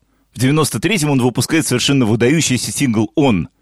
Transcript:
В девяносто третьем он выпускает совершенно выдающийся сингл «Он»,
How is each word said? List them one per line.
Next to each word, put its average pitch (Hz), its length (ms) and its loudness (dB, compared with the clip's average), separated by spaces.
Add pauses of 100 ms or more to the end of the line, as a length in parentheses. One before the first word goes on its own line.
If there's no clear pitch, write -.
(340)
В - 40 -14
девяносто 131 400 0
третьем 160 300 -2
он 135 140 0
выпускает 127 440 0
совершенно 131 380 0
выдающийся 120 640 0
сингл 110 440 -2
«Он», 117 340 2 (140)